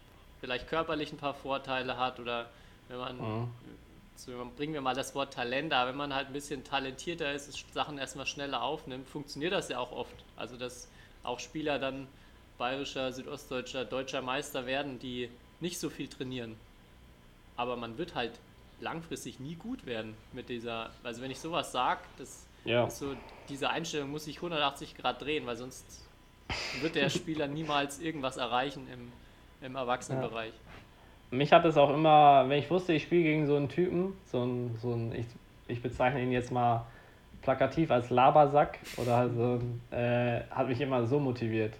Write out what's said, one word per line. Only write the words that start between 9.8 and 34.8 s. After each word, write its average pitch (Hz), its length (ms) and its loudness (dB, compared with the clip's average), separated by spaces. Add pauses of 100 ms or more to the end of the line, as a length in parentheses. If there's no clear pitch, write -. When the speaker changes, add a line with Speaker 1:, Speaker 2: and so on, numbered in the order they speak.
Speaker 1:
oft. - 320 -10 (120)
Also 117 200 -10
dass 123 320 -12 (340)
auch 120 160 -6
Spieler 151 400 -4
dann 135 300 -6 (500)
bayerischer, 131 540 -4
südostdeutscher, 127 720 -6
deutscher 131 380 -4
Meister 131 440 -4
werden, 135 320 -2
die 123 300 -6 (320)
nicht 175 180 -6
so 151 120 -4
viel 139 180 -10
trainieren. 123 480 -8 (1000)
Aber 120 200 0
man 117 220 -8
wird 170 160 -6
halt 120 180 -2 (480)
langfristig 143 600 -8
nie 147 140 -10
gut 226 320 -10
werden 110 280 -6 (180)
mit 127 160 -10
dieser, 117 420 -6 (120)
also 120 200 -8
wenn 135 80 -6
ich 131 100 -10
sowas 160 320 -4
sag, 135 280 2 (180)
das - 280 -16 (180)
Speaker 2:
Ja. 117 220 4
Speaker 1:
ist - 120 -6
so, 139 160 -6 (340)
diese 135 220 -2
Einstellung 147 400 -4
muss 151 140 -8
sich 151 180 -10
hundertachtzig 151 540 -2
Grad 123 260 -2
drehen, 139 240 -2
weil 120 100 -4
sonst - 480 -14 (760)
wird 160 140 0
der 139 160 4
Spieler 156 360 -2
niemals 143 540 -2
irgendwas 151 360 -4
erreichen 131 560 0
im, 120 200 -14 (520)
im 131 120 -10
Erwachsenenbereich. 123 760 -2
Speaker 2:
Ja. - 840 -12
Mich 147 160 2
hat 170 120 12
es 156 120 4
auch 143 180 8
immer, 147 540 10
wenn 143 100 4
ich 123 120 -2
wusste, 180 220 2
ich 151 120 2
spiele 175 180 4
gegen 156 240 4
so 143 100 4
einen 143 120 2
Typen, 180 460 0 (120)
so 123 160 0
einen, 123 400 -2